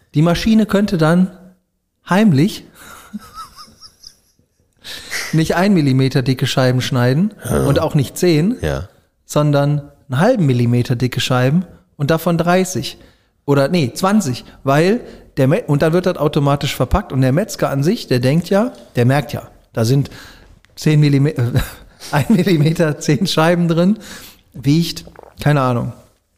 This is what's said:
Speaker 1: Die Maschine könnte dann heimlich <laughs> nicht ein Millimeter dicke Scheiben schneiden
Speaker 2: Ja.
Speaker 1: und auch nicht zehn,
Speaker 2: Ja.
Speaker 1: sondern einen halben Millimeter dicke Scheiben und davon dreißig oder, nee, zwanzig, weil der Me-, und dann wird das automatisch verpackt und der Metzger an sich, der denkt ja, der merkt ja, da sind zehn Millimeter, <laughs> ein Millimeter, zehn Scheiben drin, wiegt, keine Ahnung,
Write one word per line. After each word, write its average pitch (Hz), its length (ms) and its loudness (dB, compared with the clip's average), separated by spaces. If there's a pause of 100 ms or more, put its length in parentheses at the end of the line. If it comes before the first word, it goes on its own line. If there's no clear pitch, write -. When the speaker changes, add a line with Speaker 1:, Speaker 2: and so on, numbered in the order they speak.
(140)
Speaker 1:
Die 147 80 2
Maschine 208 440 2
könnte 202 320 0
dann 175 320 2 (760)
heimlich 185 560 2 (480)
<laughs> 1077 320 -14 (1900)
nicht 160 240 2
ein 190 180 2
Millimeter 135 480 2
dicke 131 240 -2
Scheiben 127 340 0
schneiden 135 540 0 (140)
Speaker 2:
Ja. 135 180 0
Speaker 1:
und - 140 2
auch 156 140 -2
nicht 143 240 -2
zehn, 175 420 2
Speaker 2:
Ja. 73 280 -4 (360)
Speaker 1:
sondern 147 680 0 (180)
einen 127 120 -2
halben 208 260 2
Millimeter 120 500 0
dicke 123 240 -4
Scheiben 135 440 0 (320)
und 143 140 -2
davon 165 280 0
dreißig 175 600 -2 (460)
oder, 139 240 2
nee, 160 240 0
zwanzig, 190 520 0 (180)
weil 170 380 2 (360)
der 135 120 2
Me-, 185 180 0
und 143 160 0
dann 160 120 2
wird 180 120 0
das 180 100 -2
automatisch 147 600 -2
verpackt 180 360 -2
und 131 100 0
der 131 100 2
Metzger 160 380 -2
an 139 120 -2
sich, 196 240 -2
der 127 140 0
denkt 139 300 0
ja, 214 220 0 (240)
der 120 100 2
merkt 139 260 0
ja, - 160 -10 (240)
da 113 120 -2
sind 135 260 0 (680)
zehn 151 240 2
Millimeter, 139 500 2 (300)
<laughs> - 320 -20
ein 147 160 0
Millimeter, 165 720 2
zehn 160 280 -2
Scheiben 170 420 0
drin, 175 300 2 (540)
wiegt, 156 540 -2 (360)
keine 147 200 2
Ahnung, 123 300 -2 (460)